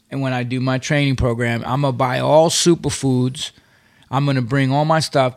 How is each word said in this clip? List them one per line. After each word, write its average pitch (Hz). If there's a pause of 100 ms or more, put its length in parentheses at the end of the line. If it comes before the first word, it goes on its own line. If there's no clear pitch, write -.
(100)
and 135
when 131
I 123
do 123
my 131
training 143
program, 120
I'ma 135
buy 127
all 147
superfoods. 135 (580)
I'm 139
gonna 135
bring 131
all 147
my 160
stuff, 131